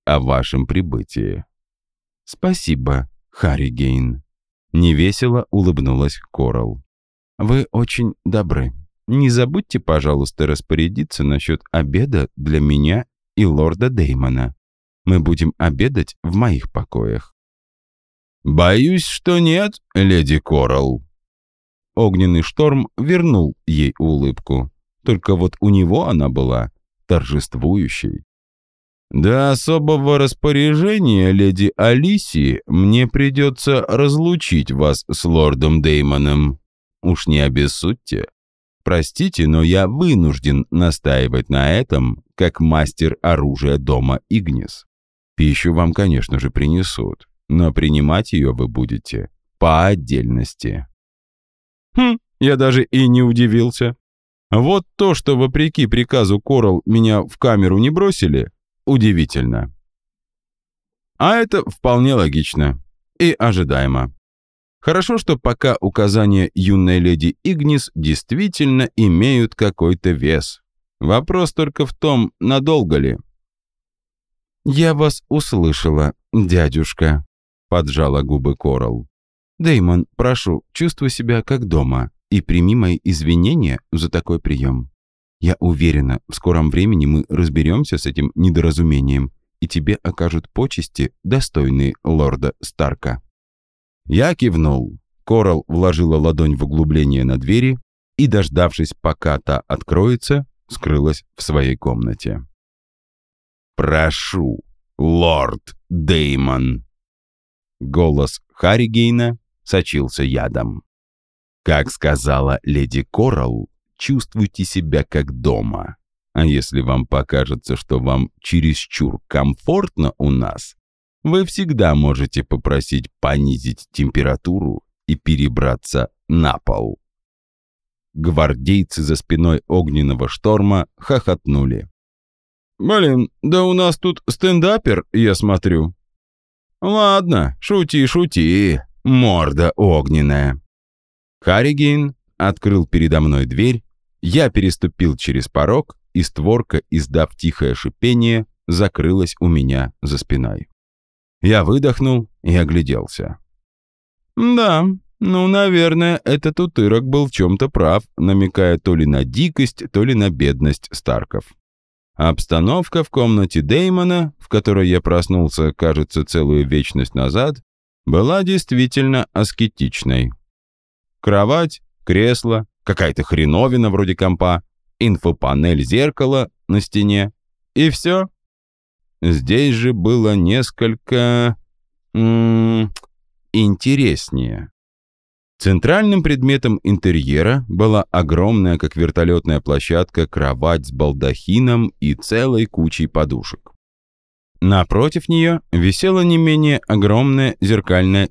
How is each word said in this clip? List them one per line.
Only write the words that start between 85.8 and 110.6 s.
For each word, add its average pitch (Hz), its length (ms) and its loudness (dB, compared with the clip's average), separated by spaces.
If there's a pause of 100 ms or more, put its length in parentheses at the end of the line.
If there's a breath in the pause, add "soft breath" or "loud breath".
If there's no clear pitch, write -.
в - 80 -16
скором 82 360 0
времени 87 340 2
мы 73 240 2
разберёмся 82 720 0
с - 80 -8
этим 71 280 -4
недоразумением, 76 960 0 (300)
и 82 80 -4
тебе 85 340 -2
окажут 85 480 -4
почести, 80 640 -6 (100)
достойные 69 720 -2 (100)
лорда 69 600 -2
Старка». 65 600 -6 (840)
Я 131 280 0
кивнул. 78 640 0 (260)
Коралл 90 440 2
вложила 82 480 2
ладонь 76 400 2
в 65 80 -4
углубление 73 600 0
на 65 120 0
двери 117 400 0 (400)
и, 143 100 2
дождавшись, 87 720 0
пока 78 400 -2
та 69 300 -4
откроется, 117 800 -2 (200)
скрылась 76 580 -2 (120)
в - 60 -14
своей 67 340 -2
комнате. 57 640 -6 (1400)
«Прошу, 78 880 -2 (320)
лорд 78 800 0 (140)
Деймон!» 67 960 -2 (920)
Голос 71 680 0
Харригейна — 117 880 0 (260)
сочился 71 600 -2
ядом. 58 640 -4 (800)